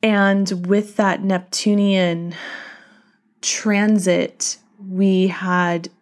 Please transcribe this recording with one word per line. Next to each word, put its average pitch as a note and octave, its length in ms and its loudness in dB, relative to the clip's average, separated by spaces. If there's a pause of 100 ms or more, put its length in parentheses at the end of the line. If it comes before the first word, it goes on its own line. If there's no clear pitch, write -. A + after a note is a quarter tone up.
And G3 640 2
with G#3 300 0
that G3 260 0
Neptunian F#3 1120 0 (1040)
transit, G3+ 1160 0 (220)
we F#3+ 480 2
had F3+ 600 -2 (120)